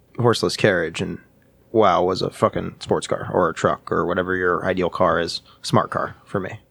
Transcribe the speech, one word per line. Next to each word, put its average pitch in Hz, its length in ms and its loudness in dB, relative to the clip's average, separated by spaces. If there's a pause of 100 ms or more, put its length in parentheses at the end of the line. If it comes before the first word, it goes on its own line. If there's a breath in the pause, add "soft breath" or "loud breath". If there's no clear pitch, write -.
(160)
horseless 113 400 2
carriage, 85 440 0
and 87 180 -6 (540)
WoW 95 320 4
was 92 180 0
a 92 80 -2
fucking 90 500 -2
sports - 260 -2
car - 260 -6
or 90 160 2
a 78 60 -4
truck - 380 -2
or 85 140 0
whatever 90 300 -2
your 90 280 0
ideal 92 260 0
car 85 300 2
is. - 220 -4 (200 soft breath)
Smart - 280 2
car - 340 -4
for - 160 -6
me. 92 180 -10 (120)